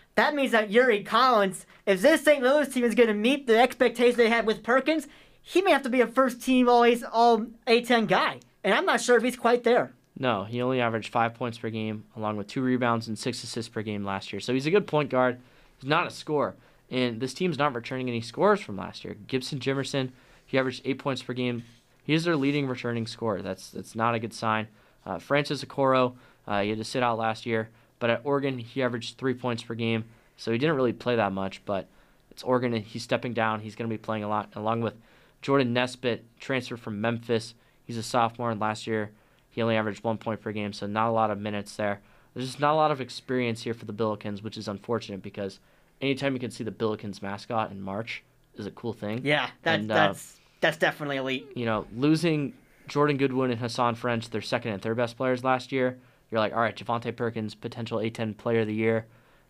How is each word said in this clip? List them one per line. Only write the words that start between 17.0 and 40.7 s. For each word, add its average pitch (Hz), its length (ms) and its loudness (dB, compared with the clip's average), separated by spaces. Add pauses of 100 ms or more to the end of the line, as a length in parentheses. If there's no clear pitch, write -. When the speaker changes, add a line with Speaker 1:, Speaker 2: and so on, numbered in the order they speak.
Speaker 2:
this 127 140 -6
team's 180 240 -2
not 143 180 2
returning 127 320 -6
any 117 140 -2
scorers 196 400 2
from 98 160 -10
last 92 260 -10
year. 92 140 -10 (100)
Gibson 131 320 -4
Jimerson, 135 520 -2 (340)
he - 120 -2
averaged 131 280 0
eight 135 140 -2
points 131 240 -4
per 127 100 -8
game. 123 300 -4 (420)
He's 160 180 2
their 170 140 2
leading 143 300 0
returning 120 400 -4
scorer. 107 340 -4
That's, - 300 -8
that's - 240 -12
not 117 200 2
a 113 40 -2
good 110 140 -8
sign. 110 360 -2 (360)
Uh, 92 140 -6
Francis 143 460 -2
Okoro, 131 500 2 (320)
uh, 101 140 0
he 104 80 0
had 110 80 -2
to 110 80 -4
sit 127 180 -2
out 117 140 0
last 113 280 -2
year. 113 240 -2 (300)
But 120 120 2
at 113 120 0
Oregon, 139 360 0
he 117 220 -6
averaged 120 360 -4
three 127 160 0
points 123 300 -4
per - 100 -8
game. 113 320 0 (320)
So - 160 -2
he 117 40 2
didn't 151 200 2
really 127 160 2
play 123 240 -2
that 101 160 2
much. 95 320 -6
But 95 220 -4 (440)
it's - 120 -18
Oregon, 123 300 0
and 107 120 -4
he's 113 180 -12
stepping 123 300 -4
down. 110 260 0
He's 107 160 -12
gonna 117 140 -6
be 110 80 -4
playing 110 260 -6
a 104 60 -4
lot, 107 260 -2
along 110 260 -2
with 110 120 -2 (480)
Jordan 135 320 2
Nesbitt, 123 500 -2 (160)
transfer 123 380 -4
from 107 240 -8
Memphis. 117 520 -2 (300)
He's 117 140 -10
a 113 60 -4
sophomore, 117 480 0
and 104 100 -4
last 110 260 -4
year 107 240 -2 (380)
he - 120 -4
only 113 140 2
averaged 107 280 -2
one 113 140 -2
point 110 240 -6
per 110 120 -6
game, 104 180 -4